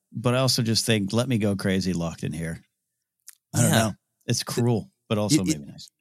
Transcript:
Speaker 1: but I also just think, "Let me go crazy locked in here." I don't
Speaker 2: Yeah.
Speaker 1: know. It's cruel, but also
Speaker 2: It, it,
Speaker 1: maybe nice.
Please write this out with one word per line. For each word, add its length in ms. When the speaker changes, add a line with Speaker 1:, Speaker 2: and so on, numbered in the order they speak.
Speaker 1:
but 220
I 60
also 220
just 240
think, 260
"Let 160
me 100
go 180
crazy 380
locked 300
in 80
here." 300
I 80
don't 100
Speaker 2:
Yeah. 20
Speaker 1:
know. 220
It's 180
cruel, 480
but 100
also 260
Speaker 2:
It, 20
it, 120
Speaker 1:
maybe 80
nice. 240